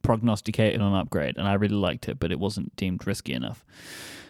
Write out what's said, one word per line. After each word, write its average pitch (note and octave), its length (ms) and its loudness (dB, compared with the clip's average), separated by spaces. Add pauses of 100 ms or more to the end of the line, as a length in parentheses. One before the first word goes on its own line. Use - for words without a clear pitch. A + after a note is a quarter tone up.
prognosticated A2 800 2
on G2+ 120 4
Upgrade, E2+ 440 0
and F2+ 100 -2
I G2 80 4
really G2+ 200 4
liked F#2 320 0
it, - 120 -4
but E2+ 120 0
it D2 80 -2
wasn't G2 380 -2
deemed F#2 280 -2
risky - 280 -4
enough. B1 320 -6 (640)